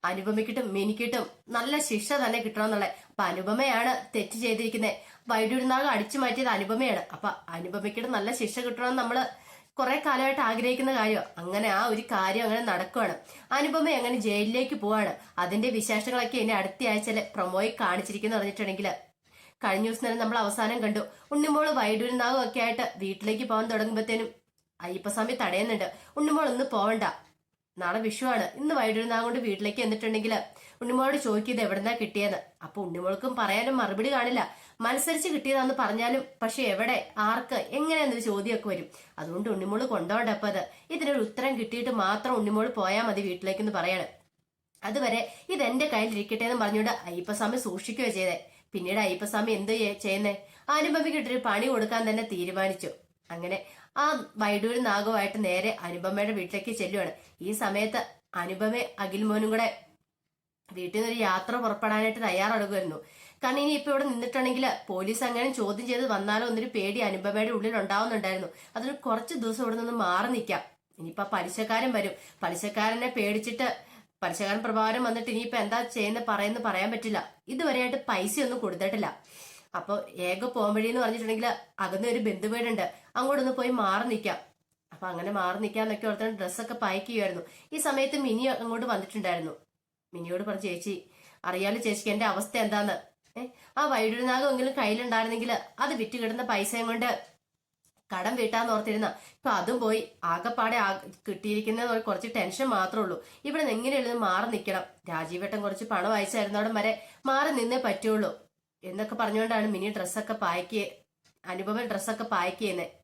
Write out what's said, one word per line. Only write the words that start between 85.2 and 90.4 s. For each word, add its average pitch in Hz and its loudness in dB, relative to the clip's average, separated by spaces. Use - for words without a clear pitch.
മാറി 190 0
നിൽക്കാന്നൊക്കെ 214 -2
ഓർത്ത് 220 -2
ഡ്രസ്സൊക്കെ 214 -6
പാക്ക് 202 -2
ചെയ്യുമായിരുന്നു. 190 -2
ഈ 302 -4
സമയത്ത് 277 2
മിനി 254 2
അങ്ങോട്ട് 233 -2
വന്നിട്ടുണ്ടായിരുന്നു. 185 -2
മിനിയോട് 175 -4